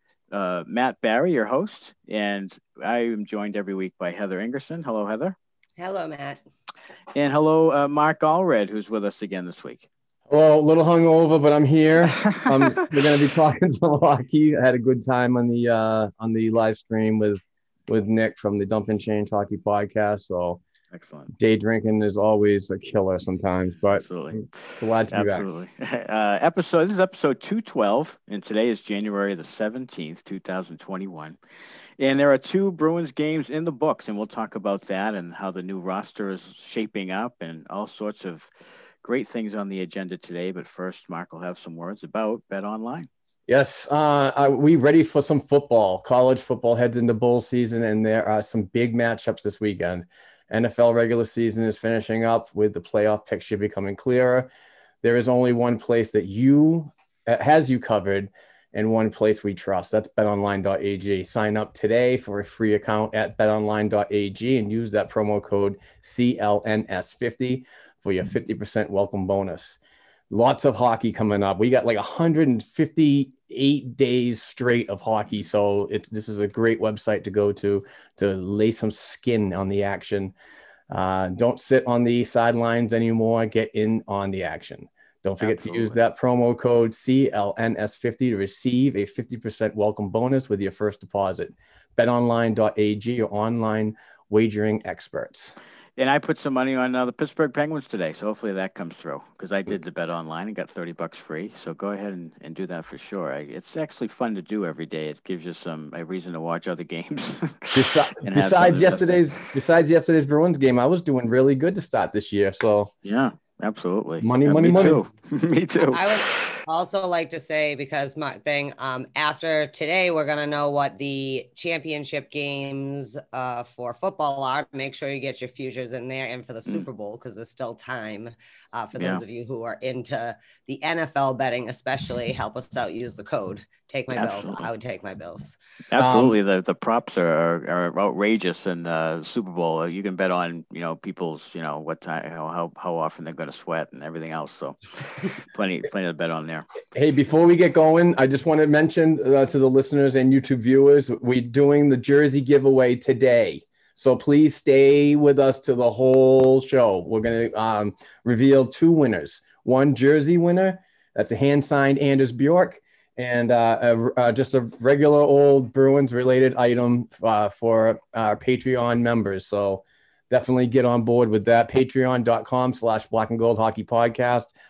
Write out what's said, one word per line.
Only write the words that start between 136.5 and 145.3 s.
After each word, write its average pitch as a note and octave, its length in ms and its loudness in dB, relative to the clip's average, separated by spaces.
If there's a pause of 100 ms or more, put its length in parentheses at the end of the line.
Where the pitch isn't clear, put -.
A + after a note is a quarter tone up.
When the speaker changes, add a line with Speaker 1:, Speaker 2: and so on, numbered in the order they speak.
Speaker 1:
the F2+ 120 -2
props A#2 440 -2
are, F2 80 2
are, E2 440 0
are F2 300 -2
outrageous G2 640 -2
in E2+ 180 -6
the D#2+ 380 -4
Super F#2 280 -8
Bowl. E2 360 -4
You F2 160 -8
can F#2+ 140 -6
bet F#2 140 -2
on, E2+ 420 -6
you E2 80 -12
know, E2 160 -8
people's, E2 580 -10
you F2 60 -12
know, D#2 200 -8
what D#2 200 -10
time, D#2+ 300 -10
how, D#2+ 180 -10
how, E2+ 300 -8
how F2 180 -6
often D#2+ 300 -6
they're D#2+ 80 -12
gonna D2 180 -12
sweat D#2+ 400 -8
and C2+ 100 -20
everything D#2+ 280 -12
else. D#2 200 -10
So - 320 -14
Speaker 3:
<laughs> - 720 -14